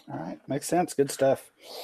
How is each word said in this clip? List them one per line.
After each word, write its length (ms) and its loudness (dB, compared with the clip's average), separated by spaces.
All 80 -8
right. 200 -10
Makes 200 -2
sense. 260 2
Good 160 2
stuff. 400 2